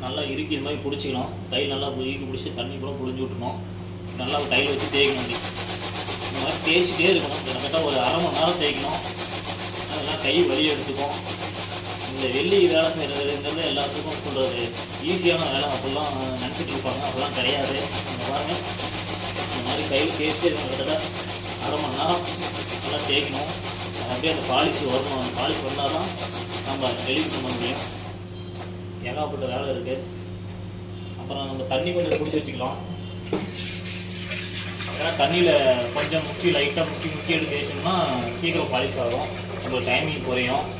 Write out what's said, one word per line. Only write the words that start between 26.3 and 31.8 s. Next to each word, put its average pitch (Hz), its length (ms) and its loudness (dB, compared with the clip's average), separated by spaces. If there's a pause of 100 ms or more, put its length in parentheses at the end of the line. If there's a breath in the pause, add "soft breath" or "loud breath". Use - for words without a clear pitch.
நம்ம 151 240 0 (160)
டெலிவரி 151 260 2
பண்ண 127 220 0
முடியும். 120 280 0 (1300)
ஏகப்பட்ட 147 440 -2
வேலை 139 200 -2
இருக்கு. - 220 -2 (1300)
அப்புறம் 139 280 -6
நம்ம 131 240 -4
தண்ணி 131 220 2